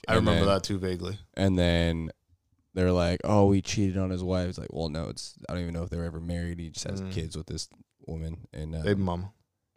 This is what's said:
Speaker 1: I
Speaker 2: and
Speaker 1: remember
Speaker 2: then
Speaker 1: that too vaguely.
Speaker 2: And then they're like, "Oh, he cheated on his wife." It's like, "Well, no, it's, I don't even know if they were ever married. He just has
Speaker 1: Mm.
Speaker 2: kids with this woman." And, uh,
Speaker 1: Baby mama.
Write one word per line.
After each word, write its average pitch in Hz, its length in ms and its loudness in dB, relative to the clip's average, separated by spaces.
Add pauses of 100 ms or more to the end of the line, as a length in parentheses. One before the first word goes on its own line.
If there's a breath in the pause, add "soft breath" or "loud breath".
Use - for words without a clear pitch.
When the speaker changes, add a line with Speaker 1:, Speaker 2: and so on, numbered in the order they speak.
Speaker 1:
I 113 80 4
Speaker 2:
and 110 100 6
Speaker 1:
remember 98 200 6
Speaker 2:
then 98 100 6
Speaker 1:
that 92 80 0
too 98 160 -4
vaguely. 92 400 -4 (160)
Speaker 2:
And 95 240 4
then 85 500 4 (640)
they're 90 180 4
like, 90 320 2
"Oh, 101 280 6
he 98 100 4
cheated 98 360 0
on 92 120 0
his 90 140 -4
wife." 90 260 0
It's 87 80 -8
like, - 160 -10
"Well, 80 160 -2
no, 80 200 -6
it's, - 260 -12 (120)
I - 60 -6
don't 87 80 -4
even 85 140 -4
know 85 80 -4
if - 80 -8
they 87 60 -4
were 85 80 -4
ever 82 140 -6
married. 85 400 -4
He 82 120 -8
just - 160 -10
has 95 140 -6
Speaker 1:
Mm. 92 100 -8
Speaker 2:
kids 80 260 -6
with 78 80 -8
this - 240 -8 (380)
woman." 80 440 -8
And, 78 240 -8
uh, 80 60 -4
Speaker 1:
Baby 98 220 2
mama. 90 280 -4 (460)